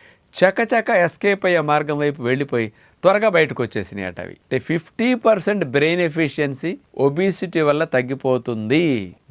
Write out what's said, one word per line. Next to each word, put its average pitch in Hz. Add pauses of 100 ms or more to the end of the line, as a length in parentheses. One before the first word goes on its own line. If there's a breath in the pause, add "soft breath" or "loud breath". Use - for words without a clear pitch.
(300 soft breath)
చకచక 220
ఎస్కేప్ 196
అయ్యే 175
మార్గం 151
వైపు 147
వెళ్ళిపోయి 123 (280 soft breath)
త్వరగా 208
బయటకు 156
వచ్చేసినాయి 98
అట 87
అవి. 90
అంటే 123
ఫిఫ్టీ 190
పర్సెంట్ 214
బ్రెయిన్ 151
ఎఫిషియన్సీ 156 (200)
ఒబిసిటీ 170
వల్ల 147
తగ్గిపోతుంది. 127 (160)